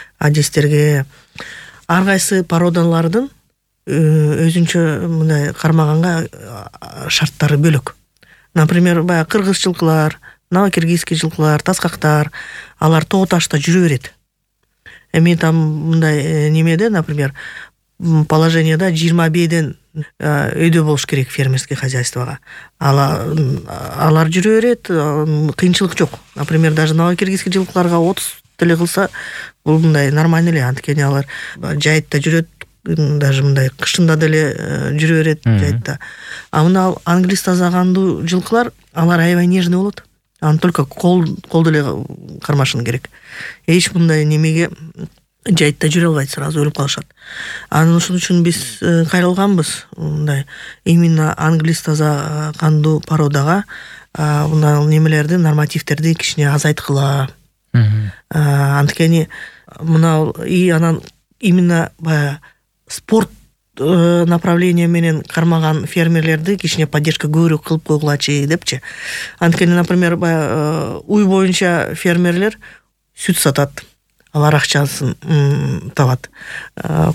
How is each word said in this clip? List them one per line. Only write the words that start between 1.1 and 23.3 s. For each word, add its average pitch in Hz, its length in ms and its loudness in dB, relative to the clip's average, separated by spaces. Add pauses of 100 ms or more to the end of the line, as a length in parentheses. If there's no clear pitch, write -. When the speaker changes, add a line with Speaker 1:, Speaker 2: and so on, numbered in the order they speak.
Speaker 1:
Ар 180 160 2
кайсы 190 400 0
породалардын, 170 840 0 (560)
э, 156 600 2
өзүнчө 165 600 0
мындай 156 460 0
кармаганга, 160 760 0
э, - 800 -16
шарттары 147 480 0
бөлөк. 147 380 0 (600)
Например, 175 480 4
баягы 165 280 0
кыргыз 196 320 0
жылкылар, 160 560 0 (320)
новокиргизский 175 680 0
жылкылар, 156 460 0
таскактар, 156 680 0 (480)
алар 160 260 2
тоо 190 220 0
ташта 170 300 -2
жүрө 170 280 2
берет. 147 280 -2 (1000)
Эми 170 240 4
там 165 200 0
мындай, 156 640 0
э, 151 320 0
немеде, 165 400 2
например, 147 420 -2 (680)
м, 160 260 2
положениеда 160 640 2
жыйырма 165 400 2
бейден, 165 460 0 (440)
э, 147 340 -2
өйдө 160 300 2
болуш 151 220 0
керек 135 240 -2
фермерский 131 460 -2
хозяйствого. 123 640 -6 (400)
Ала-, 139 460 2
м, 151 440 -2